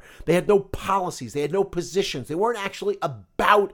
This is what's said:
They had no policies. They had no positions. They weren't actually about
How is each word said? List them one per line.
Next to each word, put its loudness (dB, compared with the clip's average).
They 2
had 2
no 6
policies. -4
They -2
had -2
no 2
positions. -4
They -6
weren't -2
actually -4
about 2